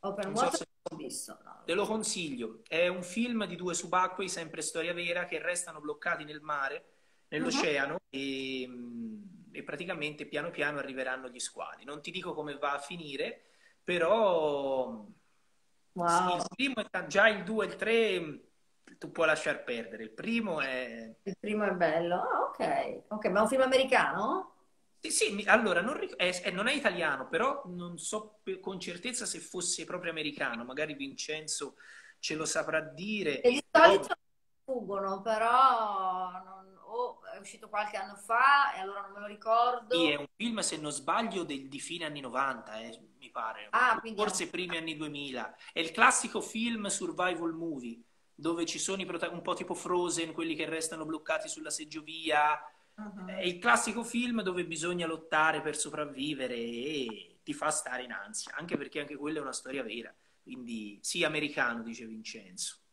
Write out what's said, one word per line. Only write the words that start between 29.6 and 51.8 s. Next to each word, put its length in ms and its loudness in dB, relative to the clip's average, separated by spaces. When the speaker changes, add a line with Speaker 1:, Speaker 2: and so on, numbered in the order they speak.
Speaker 2:
proprio 280 -6
americano, 520 -4
magari 300 -4
Vincenzo 840 -6
ce 160 -4
lo 100 -4
saprà 360 0
dire. 600 -2
Speaker 1:
E 80 10
di 200 2
Speaker 2:
Però 180 12
Speaker 1:
solito 280 8
fuggono, 580 -4
però 1080 4
non, 420 -20
o 360 -4
è 60 -12
uscito 280 -16
qualche 300 0
anno 180 -6
fa 600 6
e 40 -6
allora 220 -6
non 120 -12
me 80 -14
lo 40 -10
ricordo. 680 4
Speaker 2:
Sì, 140 6
è 60 4
un 200 -6
film, 240 -2
se 180 -2
non 140 -4
sbaglio, 520 0
del, 240 -6
di 120 -10
fine 260 -6
anni 160 -6
novanta, 580 -2
eh, 180 -12
mi 140 -20
pare. 400 -6
Speaker 1:
Ah, 280 6
quindi 220 -4
è 20 6
Speaker 2:
Forse 200 0
Speaker 1:
un 60 -4
Speaker 2:
primi 280 -4
anni 180 -4
duemila. 600 -6
È 60 -4
il 120 -2
classico 500 4
film 460 -4
survival 640 0
movie, 460 -6
dove 320 0
ci 100 -4
sono 240 -2
i 40 -4
prota-, 240 -4
un 120 -8
po' 140 -2
tipo 180 -6
Frozen, 580 0
quelli 240 -2
che 100 -2
restano 400 -4
bloccati 440 -2
sulla 220 -8
seggiovia. 880 2